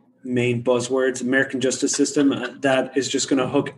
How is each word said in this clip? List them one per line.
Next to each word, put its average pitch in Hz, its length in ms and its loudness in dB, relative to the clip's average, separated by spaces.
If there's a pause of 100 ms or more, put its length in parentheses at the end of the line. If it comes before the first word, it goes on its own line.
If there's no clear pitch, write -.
(260)
main 123 380 0
buzzwords, 127 580 0
American 131 400 0
justice 135 300 0
system, 139 400 2
uh, 113 180 -4 (100)
that 131 380 0
is 123 100 -2
just - 220 -2
gonna 131 180 2
hook 139 300 -2